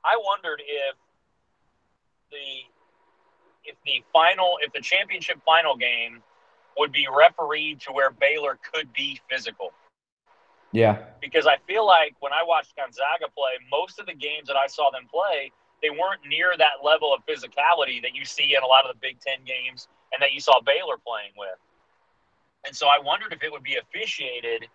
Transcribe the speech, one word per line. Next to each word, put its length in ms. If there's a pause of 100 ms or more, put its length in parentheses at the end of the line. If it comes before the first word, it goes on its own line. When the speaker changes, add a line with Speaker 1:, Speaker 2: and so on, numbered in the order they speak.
Speaker 1:
I 180
wondered 420
if 300 (1400)
the, 380 (1000)
if 140
the 280
final, 500
if 100
the 80
championship 640
final 320
game 460 (540)
would 160
be 180
refereed 720
to 100
where 180
Baylor 480 (140)
could 200
be 260 (120)
physical. 420 (1000)
Speaker 2:
Yeah. 260 (220)
Speaker 1:
Because 260
I 100 (100)
feel 200
like 340
when 120
I 120
watched 320
Gonzaga 580
play, 180 (180)
most 280
of 80
the 80
games 340
that 80
I 100
saw 240
them 200
play, 400 (320)
they 80
weren't 380
near 300
that 260
level 300
of 120
physicality 760
that 120
you 100
see 300
in 80
a 40
lot 180
of 100
the 60
Big 200
Ten 240
games 440 (240)
and 100
that 100
you 80
saw 240
Baylor 400
playing 320
with. 220 (1080)
And 80
so 140
I 100
wondered 340
if 100
it 100
would 100
be 140
officiated 1000